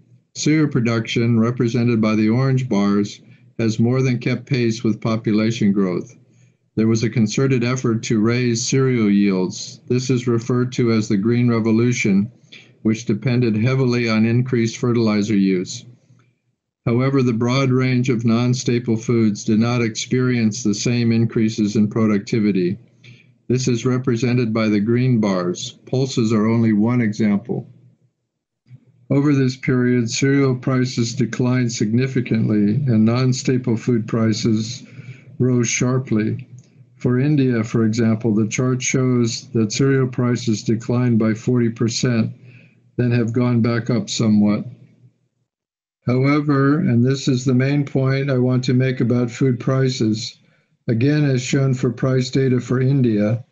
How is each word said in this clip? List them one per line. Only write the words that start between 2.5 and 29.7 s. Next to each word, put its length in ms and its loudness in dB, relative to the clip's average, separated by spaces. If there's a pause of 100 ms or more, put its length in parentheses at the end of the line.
bars, 540 0 (360)
has 220 -2
more 220 2
than 180 0
kept 260 -4
pace 380 -2
with 180 0
population 680 0
growth. 440 -2 (600)
There 120 2
was 160 2
a 60 0
concerted 540 0
effort 400 -2
to 160 0
raise 460 0
cereal 440 0
yields. 800 0
This 220 -2
is 180 0
referred 460 0
to 180 0
as 160 0
the 100 0
Green 320 2
Revolution, 840 2 (500)
which 240 -2
depended 500 0
heavily 540 0
on 160 2
increased 520 0
fertilizer 600 0
use. 480 0 (1000)
However, 380 2
the 100 2
broad 380 0
range 380 0
of 160 0
non-staple 720 0
foods 460 0
did 160 2
not 220 0
experience 800 -2
the 140 0
same 360 0
increases 640 0
in 120 2
productivity. 880 0 (720)
This 200 0
is 180 -2
represented 680 0
by 160 0
the 100 2
green 400 2
bars. 680 -2
Pulses 480 -2
are 140 2
only 260 2
one 280 2
example. 640 -2 (1400)
Over 240 2
this 220 0
period, 540 0